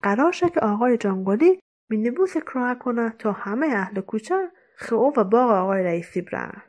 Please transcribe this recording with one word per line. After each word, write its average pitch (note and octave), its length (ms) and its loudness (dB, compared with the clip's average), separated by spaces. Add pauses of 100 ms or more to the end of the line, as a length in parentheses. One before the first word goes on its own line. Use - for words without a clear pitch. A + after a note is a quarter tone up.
قرار B3+ 300 2
شد F4 180 0
که - 100 0
آقای A3+ 360 2
جانگلی G#3 640 2 (300)
مینیبوس A#3+ 460 0
کرایه B3 380 -4
کنه A#3 440 -2
تا G#3 140 -2
همه A#3+ 440 -2
اهل G3 240 -4
کوچه F4 500 -4 (280)
خو - 160 -6
و B3 300 2
باغ A#3 260 4
آقای F#3+ 320 2
رئیسی F3 380 -2
برن. - 480 -10